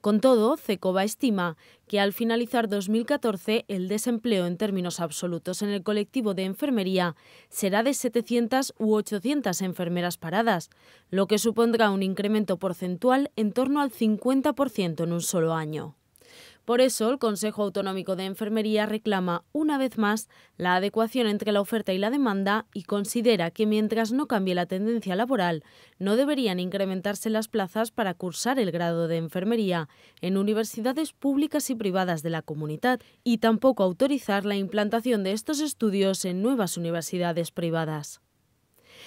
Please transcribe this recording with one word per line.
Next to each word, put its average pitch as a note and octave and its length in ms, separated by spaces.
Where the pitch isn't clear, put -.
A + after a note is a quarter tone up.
Con G#3 200
todo, B3+ 380
CECOBA F#3 460
estima G3 520
que G3+ 120
al G3+ 140
finalizar A#3 560
dos G3 220
mil A3+ 160
catorce A3 600
el F#3 200
desempleo G#3+ 580
en F3 120
términos F#3 420
absolutos F3 640
en G3+ 80
el G3+ 120
colectivo G#3 520
de F#3+ 100
enfermería F#3+ 720
será G3+ 340
de C4 120
setecientas A#3+ 840
u A3 160
ochocientas G#3+ 680
enfermeras F3 560
paradas, F#3 500
lo F#3+ 180
que G#3 120
supondrá A3+ 520
un G3 120
incremento G3 560
porcentual F#3+ 800
en G#3+ 160
torno C4+ 280
al C#4 100
cincuenta B3+ 600
por C#4 160
ciento E3+ 360
en E3+ 80
un E3+ 100
solo E3 320
año. D3+ 420
Por A#3+ 160
eso, A#3+ 300
el C4+ 80
Consejo G#3+ 440
Autonómico F#3+ 540
de F#3 80
Enfermería G#3+ 640
reclama, F#3+ 680
una D4+ 240
vez C4 220
más, G#3+ 320
la F3+ 200
adecuación A3 500
entre G#3 260
la G3+ 80
oferta G3+ 320
y F#3 60
la G3+ 100
demanda G#3+ 640
y G3+ 120
considera G3+ 680
que G#3+ 160
mientras G#3+ 460
no C#4+ 140
cambie F#3+ 280
la F3+ 100
tendencia G3 500
laboral, F#3+ 480
no G3 180
deberían C4 440
incrementarse F#3+ 680
las A3 200
plazas G#3+ 420
para G3 240
cursar F#3+ 440
el F#3+ 140
grado E3+ 360
de E3 100
enfermería F3+ 720
en F#3 160
universidades A3+ 720
públicas C#4+ 560
y C4 60
privadas F#3 480
de E3 80
la D#3+ 100
comunidad D#3 580
y A#3 160
tampoco A3+ 440
autorizar G3+ 640
la G3+ 100
implantación G#3 640
de F#3+ 100
estos C#4 280
estudios G3 640
en F3+ 160
nuevas A3 380
universidades E3+ 720
privadas. D#3+ 720